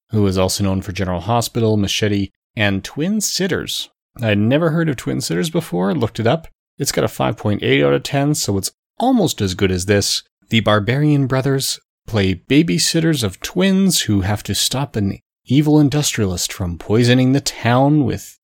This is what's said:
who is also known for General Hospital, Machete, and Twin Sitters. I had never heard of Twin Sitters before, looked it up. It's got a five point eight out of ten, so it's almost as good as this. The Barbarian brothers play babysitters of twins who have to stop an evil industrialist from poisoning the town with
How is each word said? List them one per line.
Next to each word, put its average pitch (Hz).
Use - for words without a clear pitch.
who 104
is 92
also 92
known 95
for 95
General 90
Hospital, 110
Machete, 101
and 98
Twin 190
Sitters. -
I 113
had 104
never 135
heard 165
of 131
Twin 135
Sitters 165
before, 175
looked 120
it 110
up. 160
It's 139
got -
a 113
five 127
point -
eight 139
out 143
of 139
ten, 143
so 101
it's -
almost 233
as 92
good 95
as 90
this. 101
The 113
Barbarian 120
brothers 131
play 95
babysitters 165
of 95
twins 190
who 101
have 98
to 101
stop -
an 101
evil 151
industrialist 123
from 87
poisoning 123
the 139
town 135
with -